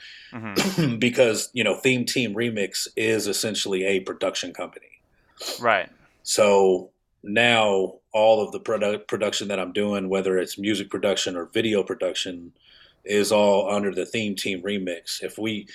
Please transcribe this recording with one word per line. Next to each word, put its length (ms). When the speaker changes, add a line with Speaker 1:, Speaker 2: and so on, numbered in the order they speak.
Speaker 1:
Mm-hmm. 640
Speaker 2:
<clears throat> 20
because, 540
you 120
know, 120
Theme 280
Team 300
Remix 520
is 320
essentially 560
a 160
production 520
company. 480
Speaker 1:
Right. 280
Speaker 2:
So 640
now 720
all 300
of 80
the 100
produ-, 460
production 420
that 120
I'm 120
doing, 360
whether 300
it's 200
music 320
production 460
or 100
video 380
production, 680
is 260
all 400
under 240
the 100
Theme 300
Team 280
Remix. 600
If 160
we, 360